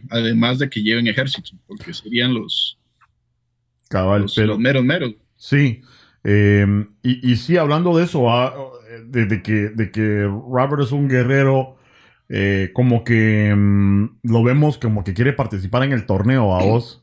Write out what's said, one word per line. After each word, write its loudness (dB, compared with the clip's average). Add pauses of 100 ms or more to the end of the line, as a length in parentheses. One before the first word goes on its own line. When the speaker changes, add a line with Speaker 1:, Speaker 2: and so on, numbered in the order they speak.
Speaker 1:
además 0
de -2
que -6
lleven 0
ejército, -4 (160)
porque -18
serían -4
los, -6 (1080)
Speaker 2:
Cabal, 0
Speaker 1:
los, -6
Speaker 2:
pero 2
Speaker 1:
los -2
meros 0
meros. -2 (220)
Speaker 2:
Sí. 0 (400)
Em, 2 (160)
y, 0
y 2
sí, 0
hablando 2
de 4
eso, 0
ah, 0 (520)
de, 0
de -2
que, -4 (180)
de -4
que -2
Robert -2
es -2
un 0
guerrero, 2 (520)
eh, 0
como 2
que, 2
em, 2 (120)
lo 2
vemos 2
como -2
que -6
quiere 0
participar -4
en -2
el -2
torneo, 2
¿a 2
vos? 0